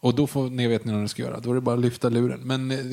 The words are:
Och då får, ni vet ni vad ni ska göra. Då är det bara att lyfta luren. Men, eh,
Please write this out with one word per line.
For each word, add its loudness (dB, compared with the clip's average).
Och 4
då 2
får, -2
ni 0
vet 2
ni -2
vad 0
ni -2
ska -8
göra. -6
Då -4
är 2
det 2
bara 2
att 2
lyfta 2
luren. 2
Men, -4
eh, -4